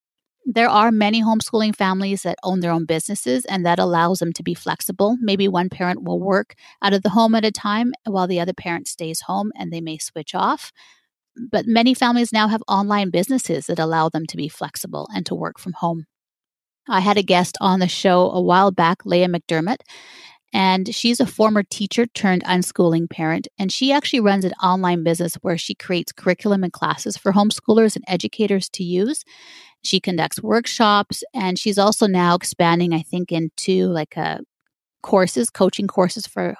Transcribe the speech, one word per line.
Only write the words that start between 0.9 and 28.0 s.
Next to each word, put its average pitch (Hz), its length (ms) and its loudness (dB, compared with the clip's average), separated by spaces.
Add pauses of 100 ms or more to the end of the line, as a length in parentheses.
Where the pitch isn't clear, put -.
many 214 300 2
homeschooling 220 540 0
families 196 480 -2
that 170 180 -6
own 185 200 -2
their 170 100 0
own 165 140 0
businesses, 202 600 -2
and 190 180 -2
that 175 140 2
allows 180 400 2
them 170 160 -2
to - 80 -12
be 170 140 -6
flexible. 196 680 -2
Maybe 196 260 2
one 180 220 0
parent 180 340 -4
will 175 160 -4
work 196 360 0 (260)
out 196 120 2
of 196 100 2
the 196 80 0
home 226 240 4
at 214 100 2
a 214 60 0
time 220 420 -2 (120)
while 190 200 -2
the 180 140 -2
other 180 140 -2
parent - 340 -8
stays 160 340 -8
home, 202 340 -4
and 180 160 -10
they 165 100 -8
may 156 180 -10
switch - 340 -12
off. 202 380 -2 (800)
But 208 160 -2
many 233 260 4
families 240 400 0
now 214 140 2
have 220 200 -2
online 202 440 0
businesses 175 560 -2
that 175 100 -4
allow 160 320 2
them 160 180 -4
to 165 100 -12
be 147 120 -6
flexible - 640 -10
and 185 140 -6
to 180 80 -6
work 170 240 -8
from 180 140 -10
home. 170 320 -4 (840)
I 190 120 2
had 208 180 2
a 196 40 4
guest 180 380 2
on 185 180 2
the 180 80 2
show 180 440 2
a 180 100 -2
while 185 300 4
back, 175 340 2
Leah 180 240 2
McDermott, 170 520 -2 (680)
and 190 420 2
she's 240 260 0
a 233 80 2
former 214 340 2
teacher 233 460 -2
turned 185 380 0
unschooling 175 600 2
parent, 160 400 -4 (120)
and 190 120 -2
she 269 200 0
actually 285 300 0
runs 196 220 4
an 185 100 -2
online 180 500 0
business 170 320 0
where 170 240 -4
she - 160 -8
creates - 360 -6
curriculum 190 520 0
and 175 100 -4
classes 160 420 -4
for - 160 -2
homeschoolers 208 640 4
and 247 120 -8